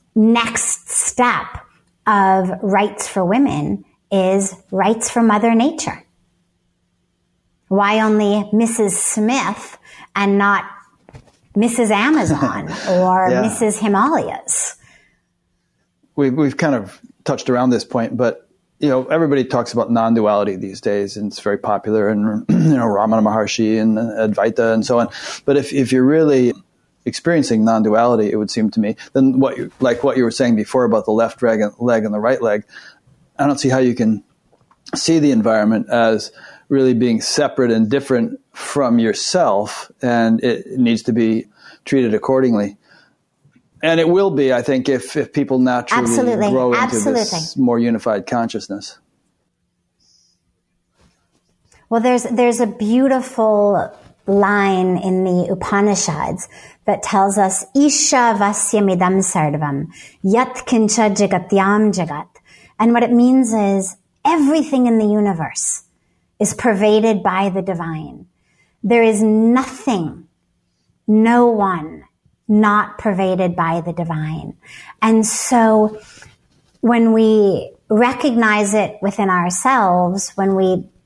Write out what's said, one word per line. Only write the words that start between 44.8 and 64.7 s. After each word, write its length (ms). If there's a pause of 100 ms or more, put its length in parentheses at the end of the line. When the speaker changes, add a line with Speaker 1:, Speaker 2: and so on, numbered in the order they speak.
Speaker 2:
if, 280
if 160
people 260
naturally 440
Speaker 1:
Absolutely. 480
Speaker 2:
grow 220
into 100
Speaker 1:
Absolutely. 400
Speaker 2:
this 340
more 220
unified 480
consciousness. 720 (3000)
Speaker 1:
Well, 120
there's, 240
there's 360
a 60
beautiful 1300 (300)
line 720
in 260
the 260
Upanishads 1000 (360)
that 180
tells 360
us, 260 (100)
"Isha 640
vasyamidam 840
sarvam, 640 (340)
yat 320 (120)
kincha 500
jagatyam 760
jagat." 360 (500)
And 140
what 100
it 80
means 420
is 440 (280)
everything 600